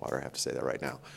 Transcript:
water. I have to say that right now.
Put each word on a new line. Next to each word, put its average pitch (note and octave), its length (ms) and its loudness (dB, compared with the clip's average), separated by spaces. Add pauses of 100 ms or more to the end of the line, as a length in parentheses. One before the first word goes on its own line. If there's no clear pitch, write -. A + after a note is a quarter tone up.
water. - 180 2
I - 40 0
have - 120 -4
to - 60 -2
say - 120 2
that - 120 2
right - 180 2
now. - 180 -2 (160)